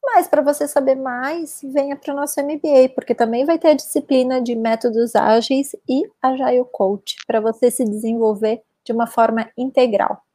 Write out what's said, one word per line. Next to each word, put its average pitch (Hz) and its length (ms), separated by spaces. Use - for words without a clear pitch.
Mas, 427 240
pra 294 140
você 294 260
saber 269 280
mais, 269 680
venha 277 320
pro 277 200
nosso 285 240
M 294 200
B 277 260
A, 262 40
porque - 240
também 233 320
vai 330 140
ter 330 100
a 302 60
disciplina 262 640
de 240 140
métodos 226 600
ágeis 233 600
e 269 160
Agile 254 500
Coach, 196 440
pra 226 120
você 220 300
se 240 160
desenvolver 220 800
de - 80
uma 233 140
forma 226 500
integral. 247 680